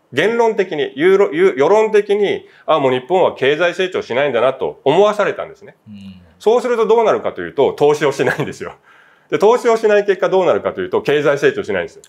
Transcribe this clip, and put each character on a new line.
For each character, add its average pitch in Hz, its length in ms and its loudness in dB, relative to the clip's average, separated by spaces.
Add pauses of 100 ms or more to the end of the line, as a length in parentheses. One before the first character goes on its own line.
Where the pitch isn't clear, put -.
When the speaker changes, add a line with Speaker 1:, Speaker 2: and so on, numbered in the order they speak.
(120)
Speaker 1:
言 196 260 0
論 226 180 2
的 190 200 -4
に、 135 200 -4
ユ 180 200 4
ー - 20 2
ロ、 196 160 0
ユ-、 175 240 2
世 143 120 2
論 214 220 2
的 208 240 2
に、 190 300 -2 (200)
あ、 156 140 2
も 135 100 2
う - 20 2
日 127 100 -2
本 175 220 0
は 120 120 2
経 143 220 0
済 175 160 0
成 185 160 -4
長 185 140 -4
し 117 100 -8
な 139 120 0
い 143 40 -2
ん 123 40 -4
だ 113 80 2
な 131 120 2
と 80 300 -8
思 165 200 2
わ 208 120 2
さ 202 100 -2
れ 156 80 -4
た 85 100 -10
ん 78 60 -12
で 80 60 -20
す - 80 -20
ね。 - 120 -20 (120)
Speaker 2:
う 107 40 -20
ん。 98 300 -20 (160)
Speaker 1:
そ 226 200 2
う 240 40 0
す 254 60 -6
る 240 100 -2
と 220 80 0
ど 226 160 2
う - 20 0
な 190 100 2
る 107 80 -2
か 95 120 -6
と 92 80 -12
い 85 60 -8
う 82 60 -14
と、 127 200 2
投 147 220 2
資 151 100 -4
を 131 60 2
し 143 120 -4
な 120 120 0
い - 80 -8
ん - 20 -4
で 92 80 -10
す - 100 -14
よ。 85 100 -12 (580)
で、 151 80 -2
投 220 180 4
資 247 120 -2
を 226 80 2
し 220 100 -2
な 208 100 4
い 202 80 0
結 196 120 -2
果 180 120 -2
ど 190 140 2
う - 20 0
な 131 80 2
る 98 80 0
か 90 120 -4
と 95 80 -8
い 90 40 -4
う - 60 -12
と、 107 100 0
経 143 220 0
済 143 160 0
成 139 120 2
長 98 120 -8
し 104 100 -6
な 92 60 -2
い 87 60 -4
ん - 20 -16
で - 60 -20
す - 20 -20
よ。 - 140 -20